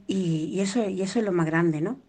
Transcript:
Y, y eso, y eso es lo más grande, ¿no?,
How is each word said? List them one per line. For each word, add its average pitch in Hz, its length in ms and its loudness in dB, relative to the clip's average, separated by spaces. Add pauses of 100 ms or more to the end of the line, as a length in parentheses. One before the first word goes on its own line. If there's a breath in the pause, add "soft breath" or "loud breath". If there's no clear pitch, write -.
Y, 165 380 0
y - 160 -2
eso, 208 280 0
y 185 120 -4
eso 190 180 -2
es 220 60 2
lo 202 60 0
más 170 140 2
grande, 160 360 2
¿no?, 214 280 -4